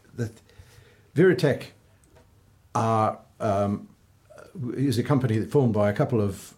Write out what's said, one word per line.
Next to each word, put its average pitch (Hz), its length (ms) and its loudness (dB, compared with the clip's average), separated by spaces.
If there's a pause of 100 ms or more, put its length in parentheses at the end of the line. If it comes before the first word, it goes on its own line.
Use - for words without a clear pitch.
(160)
that 113 160 -6 (840)
Viratech 160 460 2 (1120)
are, 113 440 0 (220)
um, 101 480 -2 (880)
is 131 240 0
a 120 40 2
company 123 360 0
that 107 120 -4
formed 131 220 2
by 104 160 2
a 104 60 0
couple 117 260 0
of, 98 380 -6